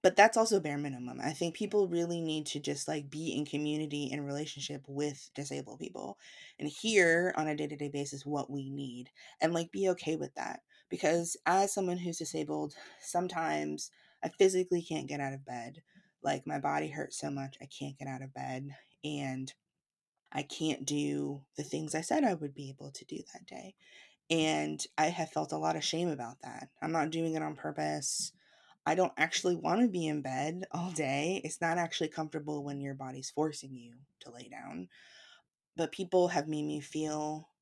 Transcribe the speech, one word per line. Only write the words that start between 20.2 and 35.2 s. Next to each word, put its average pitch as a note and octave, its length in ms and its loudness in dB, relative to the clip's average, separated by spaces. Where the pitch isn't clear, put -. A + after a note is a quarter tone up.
I C#3+ 120 -2
can't - 420 -2
do C#3+ 560 0
the D3 60 -4
things D3+ 320 -4
I D#3+ 60 2
said D4 240 4
I G#3 100 4
would D3+ 200 -4
be C#3 160 -10
able C#3 220 -12
to - 120 -16
do - 140 -8
that - 120 -18
day. - 280 -14
And D#3 520 4
I D#3 100 6
have E3 240 0
felt D#3 220 -2
a D#3 60 -2
lot D#3+ 180 2
of D3+ 80 -2
shame E3+ 240 0
about A#2+ 340 -6
that. A#2+ 280 -12
I'm D#3+ 120 -2
not D#3+ 180 2
doing E3 240 0
it D#3+ 80 0
on D3+ 140 -4
purpose. D3+ 760 -2
I D#3 80 4
don't F3+ 220 4
actually E3+ 400 2
wanna E3+ 320 4
be F3+ 180 0
in D3+ 160 0
bed C#3+ 480 -2
all F3 220 -2
day. D#3 520 2
It's - 160 -6
not E3+ 180 2
actually E3 300 0
comfortable D3+ 540 -4
when C#3+ 180 -4
your C#3 140 -4
body's C3+ 360 -8
forcing D3 440 -2
you A#2 200 -16
to B2 100 -16
lay B2 180 -16
down. F3+ 400 -8